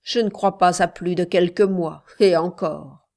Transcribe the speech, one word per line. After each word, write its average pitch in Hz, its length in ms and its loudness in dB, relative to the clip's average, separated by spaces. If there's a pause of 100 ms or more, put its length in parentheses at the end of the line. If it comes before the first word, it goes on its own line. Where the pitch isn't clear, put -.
je - 180 -4
ne 214 100 0
crois 196 280 -2
pas 180 240 2
à 175 60 2
plus 175 280 -6
de 180 100 0
quelques 180 360 0
mois, 175 420 -2 (160)
et 185 180 4
encore. 156 800 -6